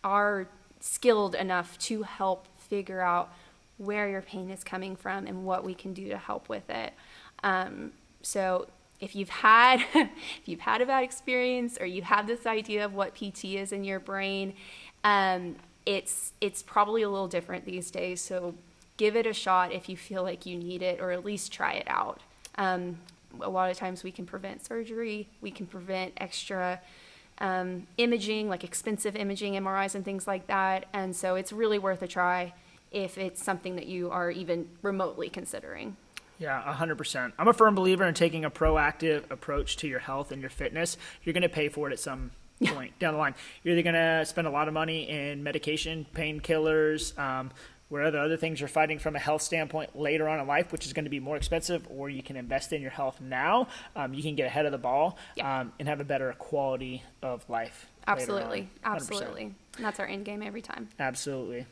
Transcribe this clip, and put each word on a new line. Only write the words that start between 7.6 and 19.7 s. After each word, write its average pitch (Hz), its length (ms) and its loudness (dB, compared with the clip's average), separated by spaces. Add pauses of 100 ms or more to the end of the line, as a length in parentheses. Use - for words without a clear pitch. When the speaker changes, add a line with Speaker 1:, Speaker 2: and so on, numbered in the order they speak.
Speaker 1:
so 185 440 0 (340)
if 196 140 -10
you've 196 140 -4
had, 247 600 10
<laughs> - 60 -10
if - 520 4
you've 170 140 -6
had 226 200 2
a 254 60 6
bad 269 180 4
experience 247 760 0
or 185 60 -2
you 180 160 -4
have 208 240 4
this 233 200 -2
idea 214 380 0
of 202 100 -4
what 196 200 -2
P 202 160 -6
T 190 280 -6
is 196 140 -6
in 196 120 -4
your 190 160 -4
brain, 196 540 -4 (500)
um, 185 520 4 (280)
it's, - 560 -2
it's 202 220 -2
probably 214 400 2
a 202 80 0
little 196 180 -2
different 180 380 -4
these 180 240 -6
days. 180 320 -4
So 175 320 -4 (420)
give 214 200 4
it 226 100 4
a 220 80 0
shot 185 360 4